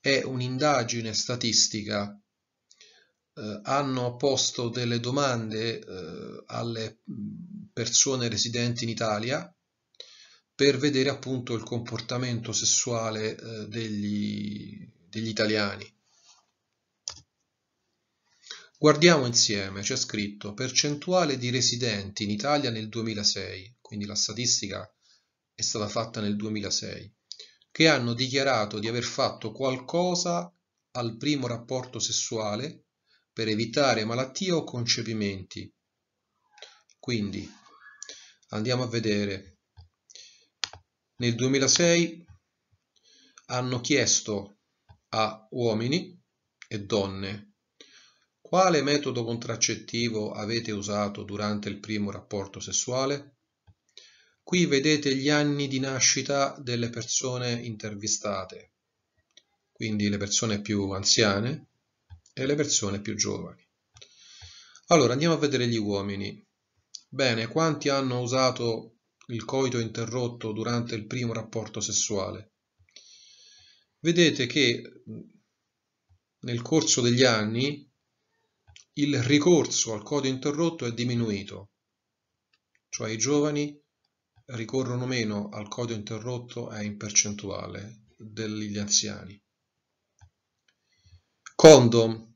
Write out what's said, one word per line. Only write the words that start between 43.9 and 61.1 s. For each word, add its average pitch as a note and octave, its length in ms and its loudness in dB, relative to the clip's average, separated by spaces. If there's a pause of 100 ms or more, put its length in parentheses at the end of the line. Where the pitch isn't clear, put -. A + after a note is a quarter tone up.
a G#2+ 420 -2
uomini A#2+ 720 -2 (460)
e G2+ 160 -8
donne: G2 720 -2 (840)
"Quale F3 440 4
metodo C3+ 420 0
contraccettivo A#2 1080 -2
avete A2 400 -4
usato G#2 500 -2
durante G#2 480 -4
il G2+ 100 -8
primo G#2 300 -4
rapporto G2 500 -8
sessuale?" C3+ 760 -2 (1120)
Qui F3+ 160 4
vedete C#3+ 500 4
gli C3+ 140 0
anni D3 400 2
di C3 100 -2
nascita C3+ 800 2
delle A#2+ 300 -2
persone B2 640 -4
intervistate, G#2 1200 -6 (960)
quindi G#2+ 380 -2
le G#2 80 0
persone G2+ 460 -2
più G2+ 300 -2
anziane G#2+ 760 2 (680)